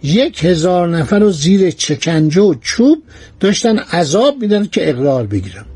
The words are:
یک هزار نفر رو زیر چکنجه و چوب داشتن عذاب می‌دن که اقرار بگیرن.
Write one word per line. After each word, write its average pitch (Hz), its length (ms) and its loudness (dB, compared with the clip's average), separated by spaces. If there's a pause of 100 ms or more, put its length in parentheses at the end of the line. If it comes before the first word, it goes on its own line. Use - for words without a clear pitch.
یک 190 420 0
هزار 175 440 2
نفر 170 300 0
رو 208 120 4
زیر 185 400 2
چکنجه 156 680 0
و 202 220 4
چوب 302 400 0 (380)
داشتن 208 380 0
عذاب 185 600 0
می‌دن 208 260 0
که - 220 -2
اقرار 131 380 0
بگیرن. 98 380 -8 (120)